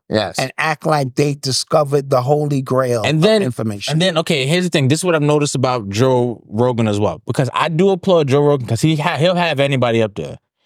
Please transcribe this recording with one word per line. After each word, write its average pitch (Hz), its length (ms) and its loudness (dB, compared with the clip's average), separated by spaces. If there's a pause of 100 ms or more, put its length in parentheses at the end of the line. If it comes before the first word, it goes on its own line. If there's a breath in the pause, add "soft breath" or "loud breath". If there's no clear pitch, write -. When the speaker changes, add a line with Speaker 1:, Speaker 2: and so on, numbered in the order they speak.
Speaker 1:
Yes. 101 300 -2
Speaker 2:
and 131 180 -4
act 151 280 -4
like 143 300 -2
they 143 180 0
discovered 143 760 -2
the 131 120 2
holy 143 400 0
grail 127 420 -2
Speaker 1:
And 151 180 0
then, 214 200 4
Speaker 2:
of 135 60 -2
information. 110 440 -6
Speaker 1:
and 156 100 0
then, 185 180 0
okay, 151 280 -2
here's 180 160 0
the 180 60 -2
thing. 139 180 2
This 156 140 2
is - 20 -6
what 175 120 2
I've 151 60 0
noticed 147 340 2
about 127 340 -2
Joe 123 580 0
Rogan 117 400 0
as 104 100 0
well. 98 300 -2
Because 123 260 -2
I 143 140 -2
do 170 220 2
applaud 175 400 2
Joe 143 120 4
Rogan 143 260 2
'cause 117 120 -2
he 156 160 2
ha-, 151 220 -2
he'll 170 180 2
have 165 240 0
anybody 123 420 2
up 101 140 -2
there. - 220 -10 (280 loud breath)